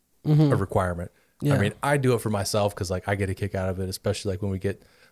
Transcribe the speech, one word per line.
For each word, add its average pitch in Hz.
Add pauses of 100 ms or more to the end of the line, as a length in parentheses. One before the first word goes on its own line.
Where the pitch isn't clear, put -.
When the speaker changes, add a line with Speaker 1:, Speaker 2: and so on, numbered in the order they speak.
(260)
Speaker 1:
Mm-hmm. 151
Speaker 2:
a -
requirement. 92 (300)
Speaker 1:
Yeah. 143
Speaker 2:
I -
mean, 104 (100)
I 143
do 127
it 110
for 113
myself 104
'cause, 90
like, 92
I 101
get 98
a 95
kick 98
out 95
of 92
it, 92
especially, 98
like, 92
when 101
we 95
get, 98 (300)